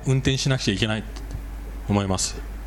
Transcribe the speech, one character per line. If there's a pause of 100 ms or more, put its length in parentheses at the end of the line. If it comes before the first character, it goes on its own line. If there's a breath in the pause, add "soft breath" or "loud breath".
運
転
し
な
く
ち
ゃ
い
け
な
い
と (840)
思
い
ま
す？ (300)